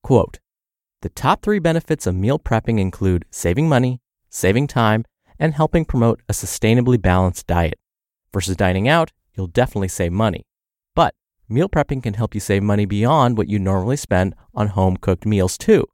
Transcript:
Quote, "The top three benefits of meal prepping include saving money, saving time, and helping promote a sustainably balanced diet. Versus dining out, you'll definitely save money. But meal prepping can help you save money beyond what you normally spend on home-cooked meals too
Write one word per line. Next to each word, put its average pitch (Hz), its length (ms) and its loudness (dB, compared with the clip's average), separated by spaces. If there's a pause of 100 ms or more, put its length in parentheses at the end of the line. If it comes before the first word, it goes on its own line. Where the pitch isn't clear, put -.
Quote, - 360 0 (600)
"The - 80 -8
top - 320 -2
three 208 180 -2
benefits 160 480 -2
of 90 80 -2
meal 113 240 0
prepping 110 400 -2
include 92 500 0
saving 104 380 -2
money, 127 320 0 (300)
saving 120 380 0
time, 110 360 0 (340)
and 156 160 0
helping 156 300 0
promote 117 460 0
a 107 40 -2
sustainably 120 680 0
balanced 90 460 0
diet. 85 300 0 (540)
Versus 95 240 -4
dining 95 320 0
out, 165 240 2 (240)
you'll 95 120 -6
definitely 98 420 -2
save 87 240 -4
money. 104 320 -2 (480)
But - 200 2 (360)
meal 143 180 0
prepping 143 340 -2
can 107 120 -4
help 107 200 -4
you 104 60 -4
save 98 240 0
money 104 220 2
beyond 120 520 2
what 107 120 -2
you 104 100 0
normally 95 380 0
spend 95 360 0 (200)
on 107 160 -2
home-cooked 95 560 0
meals 98 320 0
too - 360 2